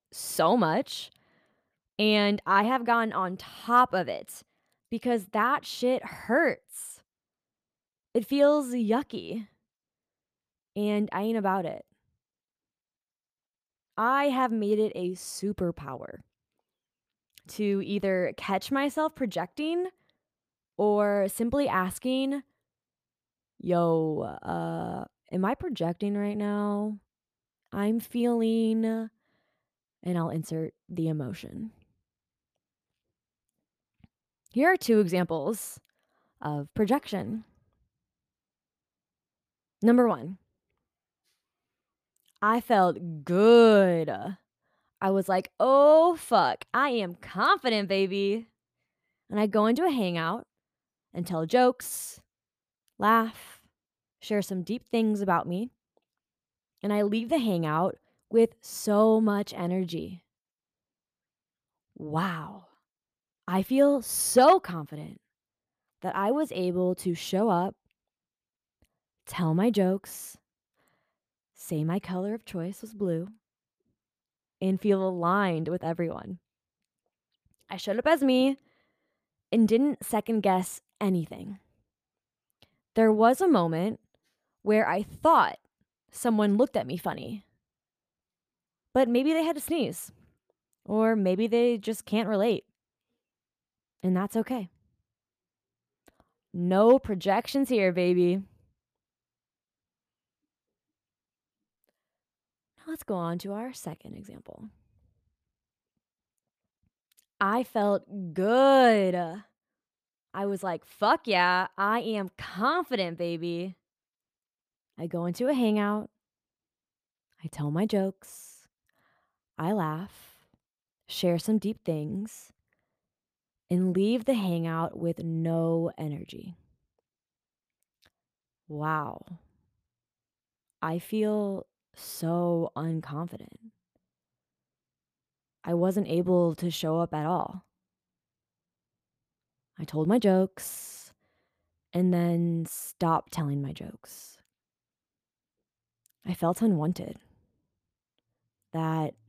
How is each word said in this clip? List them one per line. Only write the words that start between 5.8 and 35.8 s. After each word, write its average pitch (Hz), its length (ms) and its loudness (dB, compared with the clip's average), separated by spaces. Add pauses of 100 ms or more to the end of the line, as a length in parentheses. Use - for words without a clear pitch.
hurts. - 1000 -4 (1120)
It 240 100 0
feels 285 440 4
yucky, 220 800 -4 (1300)
and 208 340 0
I 190 120 -4
ain't 226 140 -2
about 196 280 0
it. - 200 -10 (2000)
I 262 300 2
have 254 260 2
made 214 260 2
it 214 160 0
a 180 200 -6
superpower 170 1040 -8 (1300)
to 202 360 -2
either 190 520 -2
catch - 340 -6
myself 285 460 -2
projecting 302 720 -4 (880)
or 202 500 2
simply 240 400 -2
asking, 262 800 -2 (1120)
"Yo, 165 640 0 (200)
uh, 170 640 -6 (280)
am 185 120 -2
I 226 120 -2
projecting 202 600 -4
right 208 200 -4
now? 208 640 -4 (760)
I'm 214 220 0
feeling," 226 840 0
and - 1300 -8
I'll 165 120 -2
insert 160 460 -6 (140)
the 165 200 -2
emotion. 156 640 -6 (2750)
Here 311 200 4
are 370 40 4
two 226 240 4
examples 175 800 -2 (600)